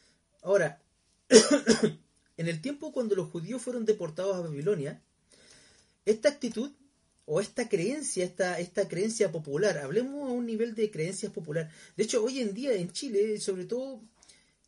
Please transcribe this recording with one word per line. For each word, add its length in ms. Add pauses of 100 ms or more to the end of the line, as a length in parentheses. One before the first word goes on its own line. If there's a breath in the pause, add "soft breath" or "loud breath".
(420 soft breath)
Ahora, 400 (460)
<coughs> 1080
en 120
el 120
tiempo 320
cuando 220
los 160
judíos 320
fueron 220
deportados 520
a 40
Babilonia, 640 (1040 loud breath)
esta 240
actitud 440 (540)
o 140
esta 280
creencia, 560
esta, 360
esta 280
creencia 440
popular, 460
hablemos 500
a 40
un 140
nivel 280
de 160
creencias 420
popular. 380 (260 loud breath)
De 80
hecho, 180
hoy 180
en 120
día 220
en 180
Chile, 480
sobre 240
todo, 380 (640 loud breath)